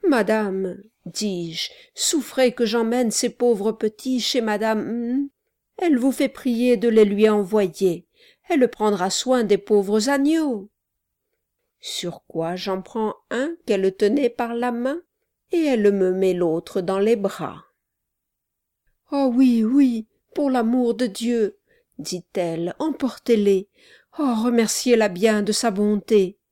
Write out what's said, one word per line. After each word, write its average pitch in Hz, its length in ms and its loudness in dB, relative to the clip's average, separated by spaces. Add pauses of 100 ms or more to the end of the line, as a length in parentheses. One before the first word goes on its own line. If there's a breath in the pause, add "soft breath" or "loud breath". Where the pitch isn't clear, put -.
« - 0 -
Madame, 202 720 0 (240)
dis-je, 175 640 -6 (260 loud breath)
souffrez 262 580 0
que 247 120 -2
j'emmène 226 460 0
ces 240 180 -2
pauvres 220 420 0
petits 226 480 -4
chez 233 220 -2
madame, 220 440 -2
hmm. 240 440 -4 (480)
Elle 339 200 2
vous 254 140 2
fait 269 180 0
prier 247 480 0
de 208 100 0
les 220 180 6
lui 202 240 2
envoyer. 196 800 0 (420 soft breath)
Elle 254 200 2
prendra 208 400 0
soin 247 340 0
des 202 140 2
pauvres 208 520 0
agneaux. » 277 600 0 (1080)
Sur - 460 -10
quoi 165 300 -6
j'en 190 260 -6
prends 214 340 -6 (160)
un 285 240 -4 (100)
qu'elle 190 300 0
tenait 240 340 0
par 233 240 -6
la 240 180 -2
main, 254 300 -4 (500)
et 339 140 0
elle 220 260 4
me 190 200 2
met 185 220 2
l'autre 175 480 -2
dans 190 180 -2
les 220 160 2
bras. « 190 480 -6 (1500)
Oh 277 220 0
oui, 240 300 4
oui, 240 440 2 (260)
pour 285 160 0
l'amour 240 460 0
de 240 100 -2
Dieu, 226 540 -2 (400)
dit-elle, 170 800 -6
emportez-les. 220 920 0 (480 soft breath)
Oh, 277 160 0 (100)
remerciez-la 233 680 2
bien 208 340 0
de 196 80 -2
sa 226 180 0
bonté. 208 680 0 (120)